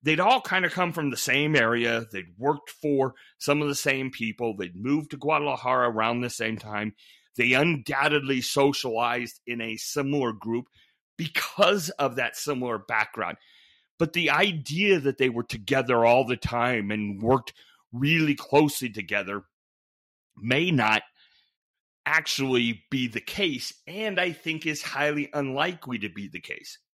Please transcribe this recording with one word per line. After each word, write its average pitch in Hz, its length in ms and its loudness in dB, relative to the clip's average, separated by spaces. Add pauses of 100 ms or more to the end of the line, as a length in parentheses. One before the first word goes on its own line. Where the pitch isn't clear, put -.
They'd 156 160 2
all 226 200 6
kind 185 240 0
of 170 80 0
come 175 220 0
from 156 160 -4
the 120 80 -6
same 147 380 2
area. 117 560 4
They'd 90 260 -12
worked 139 320 -2
for 135 460 0 (240)
some 147 240 2
of 147 40 0
the 143 80 -2
same 135 360 -2
people. 113 440 -4
They'd 90 200 -6
moved 143 360 0
to 147 60 -12
Guadalajara 131 720 0
around 113 320 0
the 123 80 -2
same 110 260 -4
time. 104 380 -6 (420)
They 120 180 4
undoubtedly 143 880 2
socialized 120 1040 0
in 120 120 -6
a 113 160 -6
similar 139 580 -2
group 113 340 -4 (500)
because 180 720 0
of 135 280 -2
that 120 200 -4
similar 123 400 -2
background. 104 600 -2 (600)
But 165 160 -2
the 170 160 0
idea 170 680 2
that 135 180 -2
they 131 120 2
were 117 140 -4
together 120 600 2
all 120 200 6
the 120 120 -2
time 120 540 -2
and 104 300 -4
worked 120 320 2 (380)
really 147 440 2
closely 143 560 2
together 101 500 -4 (960)
may 135 320 0
not 110 320 4 (1040)
actually 131 880 0
be 127 160 0
the 113 120 -4
case, 165 540 -4 (140)
and 196 320 -4
I 180 120 0
think 160 340 -8
is 156 180 -4
highly 147 500 -2
unlikely 143 680 -4
to 101 100 -6
be 98 180 -12
the 92 120 -12
case. - 380 -14 (160)